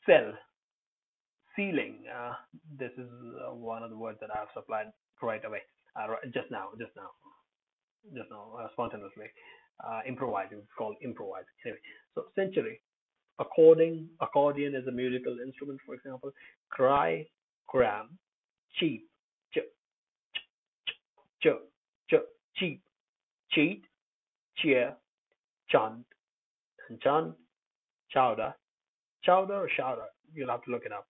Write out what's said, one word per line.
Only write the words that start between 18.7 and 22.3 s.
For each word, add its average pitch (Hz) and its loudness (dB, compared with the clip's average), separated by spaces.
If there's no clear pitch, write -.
cheap, 156 -2
ch, - -2
ch, - -8
ch, - 6
ch, - -2
ch, - 4